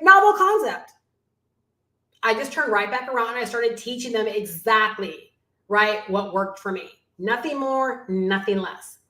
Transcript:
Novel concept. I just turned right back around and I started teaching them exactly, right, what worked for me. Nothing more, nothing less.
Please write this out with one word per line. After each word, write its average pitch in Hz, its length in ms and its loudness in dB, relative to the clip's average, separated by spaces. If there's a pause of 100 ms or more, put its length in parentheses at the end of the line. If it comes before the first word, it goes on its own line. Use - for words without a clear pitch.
Novel 392 320 8
concept. 427 580 0 (1300)
I 226 100 2
just 277 180 -4
turned 294 200 -2
right 208 200 0
back 254 200 -6
around 233 180 -2
and 240 80 -8
I 247 80 -4
started 233 320 -4
teaching 247 340 -10
them 220 160 -2
exactly, 208 1040 -2 (340)
right, 208 420 0
what 196 240 -2
worked 190 260 -4
for 202 120 -8
me. 190 180 -8 (280)
Nothing 240 420 -4
more, 262 500 -2
nothing 190 480 0
less. - 420 -8 (100)